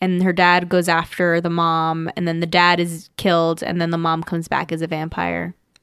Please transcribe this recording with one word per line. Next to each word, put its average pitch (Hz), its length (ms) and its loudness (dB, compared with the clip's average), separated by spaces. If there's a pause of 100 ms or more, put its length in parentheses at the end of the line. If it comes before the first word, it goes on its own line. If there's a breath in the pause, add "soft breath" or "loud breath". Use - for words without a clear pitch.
and 180 220 0
her 190 80 2
dad 175 380 4
goes 180 180 2
after 170 540 0
the 175 80 -2
mom, 165 640 0
and 175 120 -2
then 165 120 -2
the 170 60 0
dad 175 340 4
is 170 380 -4
killed, 165 460 2
and 175 180 -2
then 170 80 0
the 170 80 -2
mom 165 260 -2
comes 165 240 -6
back 160 240 -2
as 160 100 -4
a 165 60 -4
vampire. 170 680 -4 (280)